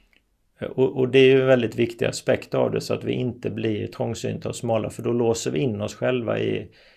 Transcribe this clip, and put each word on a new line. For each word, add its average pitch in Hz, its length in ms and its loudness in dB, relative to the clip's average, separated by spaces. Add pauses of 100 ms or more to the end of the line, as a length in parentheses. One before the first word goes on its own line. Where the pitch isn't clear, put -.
(720)
och, 131 260 0
och 131 120 2
det 131 100 4
är 131 80 10
ju 131 140 8
en 131 60 2
väldigt 123 300 4
viktig 117 300 0
aspekt - 480 -2
av 123 160 2
det, 110 100 -2
så - 140 -4
att - 100 -6
vi 117 80 -2
inte 123 380 -4
blir 104 360 -4
trångsynta 110 640 -6
och 113 80 -8
smala, 110 340 -2
för - 120 -12
då 117 100 -2
låser 117 380 0
vi 139 80 -2
in 113 220 -2
oss 104 140 -6
själva 117 440 -2
i, 107 320 -4 (260)